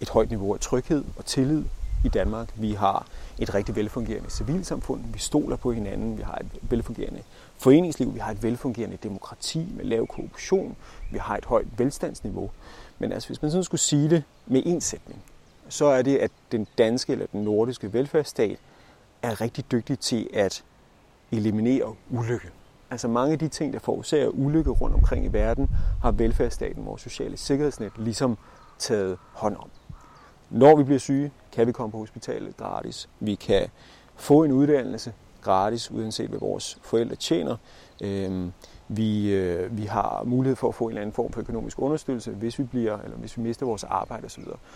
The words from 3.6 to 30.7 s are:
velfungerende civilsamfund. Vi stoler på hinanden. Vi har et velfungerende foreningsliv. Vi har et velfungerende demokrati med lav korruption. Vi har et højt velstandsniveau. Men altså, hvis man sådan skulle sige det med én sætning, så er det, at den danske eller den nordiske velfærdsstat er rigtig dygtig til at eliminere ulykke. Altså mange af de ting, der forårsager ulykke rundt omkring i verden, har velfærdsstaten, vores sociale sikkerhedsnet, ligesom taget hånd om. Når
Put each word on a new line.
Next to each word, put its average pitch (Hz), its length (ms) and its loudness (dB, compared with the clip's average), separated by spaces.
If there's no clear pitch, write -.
velfungerende 107 540 -4
civilsamfund. 143 720 -4
Vi 107 60 -8
stoler - 360 0
på 123 160 -2
hinanden. 107 460 -4
Vi - 40 -8
har - 140 -6
et - 120 -8
velfungerende - 600 -4
foreningsliv. 135 560 6
Vi 107 60 -8
har 110 120 -6
et 107 120 -8
velfungerende 117 600 -4
demokrati 113 640 -8
med - 80 -8
lav 113 220 0
korruption. - 680 -4
Vi 107 60 -6
har 107 200 -4
et - 80 -8
højt 110 220 2
velstandsniveau. 113 760 -4
Men 110 120 -4
altså, 98 180 -8
hvis 120 120 -12
man 151 100 -2
sådan 180 120 2
skulle 170 180 -4
sige 151 280 4
det 160 140 4
med 131 180 2
én 170 160 0
sætning, - 440 -8
så - 160 0
er 135 160 6
det, 135 160 4
at 110 140 2
den 107 160 -2
danske 117 340 4
eller 107 200 -2
den 104 100 -2
nordiske 107 520 0
velfærdsstat 127 640 0
er 113 200 -4
rigtig - 300 -4
dygtig 123 280 0
til - 340 -2
at 98 300 0
eliminere 110 640 2
ulykke. 117 400 -4
Altså 123 160 -6
mange 123 260 2
af 156 60 0
de 160 80 0
ting, 147 260 -4
der 113 60 -6
forårsager - 480 0
ulykke 147 440 2
rundt - 240 4
omkring - 300 6
i - 80 0
verden, 117 360 2
har 120 100 4
velfærdsstaten, 113 760 2
vores 104 160 -10
sociale - 360 -8
sikkerhedsnet, 139 600 0
ligesom 113 400 -2
taget 95 380 0
hånd 107 220 -2
om. - 140 -16
Når 135 260 10